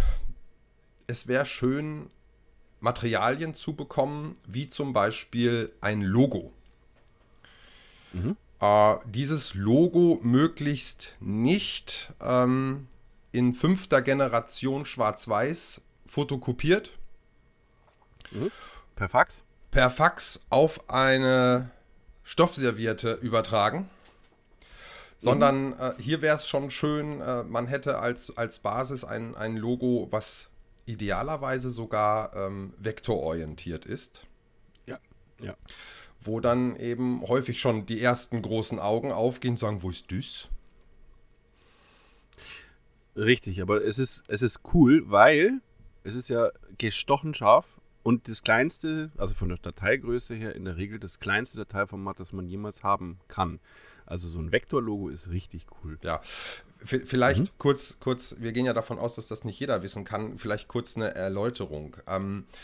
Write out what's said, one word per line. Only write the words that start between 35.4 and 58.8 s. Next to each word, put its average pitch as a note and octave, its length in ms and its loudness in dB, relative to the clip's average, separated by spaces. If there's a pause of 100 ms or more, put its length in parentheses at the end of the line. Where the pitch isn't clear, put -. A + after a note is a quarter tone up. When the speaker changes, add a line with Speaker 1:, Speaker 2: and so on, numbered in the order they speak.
Speaker 2:
ja. G2 160 -14 (640)
Speaker 1:
Wo A2 200 -4
dann A#2+ 360 2
eben B2 500 -4
häufig B2 340 0
schon A2 260 0
die A2+ 160 -4
ersten B2 400 0
großen A2 360 -2
Augen A2+ 320 0
aufgehen A#2+ 440 0
und A2+ 40 -2
sagen, G#2 240 -4
„Wo F#2 80 -4
ist - 220 -10
das?“ - 360 -8 (2750)
Speaker 2:
Richtig, G#2 440 2
aber G#2 240 2
es G#2+ 140 0
ist, - 300 -2
es G#2 140 -2
ist - 180 0 (120)
cool, D#3 380 10
weil D3+ 500 8 (420)
es G#2 120 -10
ist B2 140 -6
ja A#2 220 2 (280)
gestochen C#3 560 -2
scharf A#2+ 320 6 (360)
und A#2 260 2
das A2 140 -6
kleinste, D#3 760 0
also G2 160 -2
von F#2 160 -2
der F2 80 -6
Dateigröße A#2+ 760 -4
her A2 220 -8
in F2+ 80 -10
der F2+ 120 -6
Regel G2+ 220 -6
das G2 220 -14
kleinste G#2+ 380 -4
Dateiformat, G2 600 -6
das F#2 120 -16
man F#2 160 -8
jemals G2+ 340 -10
haben F#2 460 -2
kann. E2 320 -4 (460)
Also F2 220 -8
so E2 120 -8
ein D2+ 100 -6
Vektorlogo A2 600 -2
ist E2+ 180 -14
richtig F2 380 -8 (180)
cool. D#2 180 -12
Speaker 1:
Ja, D#2+ 200 -4
v-, - 800 -8
vielleicht B2 360 2
Speaker 2:
Mhm. F#3+ 80 0 (100)
Speaker 1:
kurz, - 420 0
kurz, - 400 -4
wir A2+ 120 -6
gehen B2 140 0
ja A#2+ 60 2
davon A2+ 260 -4